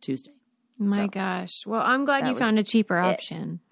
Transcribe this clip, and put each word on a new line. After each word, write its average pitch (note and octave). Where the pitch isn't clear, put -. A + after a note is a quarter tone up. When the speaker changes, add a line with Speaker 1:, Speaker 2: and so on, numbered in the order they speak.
Speaker 1:
Tuesday. C3
Speaker 2:
My G3+
Speaker 1:
So -
Speaker 2:
gosh. F#3
Well, A3
I'm C4
glad C#4
Speaker 1:
that C4
Speaker 2:
you B3+
Speaker 1:
was C4+
Speaker 2:
found A3
a G#3
cheaper G#3
Speaker 1:
it. F3+
Speaker 2:
option. D#3+